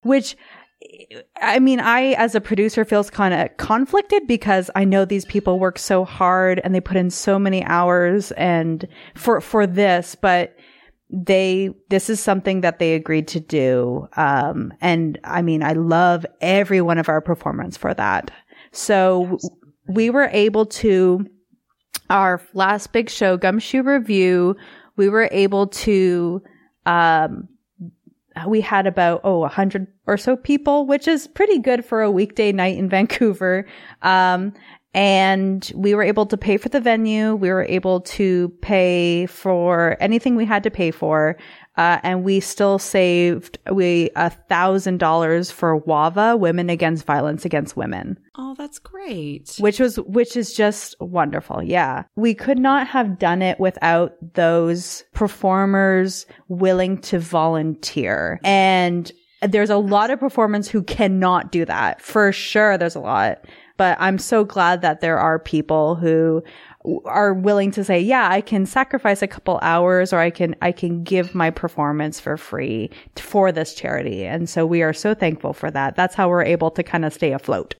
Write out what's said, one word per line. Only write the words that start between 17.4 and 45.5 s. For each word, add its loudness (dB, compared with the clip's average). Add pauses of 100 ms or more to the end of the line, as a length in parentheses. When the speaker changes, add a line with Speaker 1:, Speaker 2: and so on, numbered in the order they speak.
Speaker 1:
for -4
that. -2 (400)
So 2
w-, -4 (480)
we 0
were 0
able 2
to, 2 (840)
our 2 (120)
last -2
big 0
show, 0
Gumshoe 0
Review, 2 (420)
we 4
were 2
able 2
to, 0 (440)
um, 2 (1000)
we 2
had 0
about, 0
oh, 0
a -2
hundred -2 (200)
or 0
so 0
people, 0
which 0
is 0
pretty 2
good 0
for -2
a 2
weekday 0
night 0
in -2
<laughs> -
Vancouver. 0 (360)
Um, 2 (400)
and 2
we 0
were 2
able 2
to -2
pay 0
for -4
the 0
venue. 0
We 0
were 0
able 0
to 0 (140)
pay 0
for 0
anything 0
we 0
had 0
to -2
pay -2
for. 0 (400)
Uh, 2
and -2
we 2
still 0
saved, 0 (120)
we, 2
a 0
thousand -2
dollars 0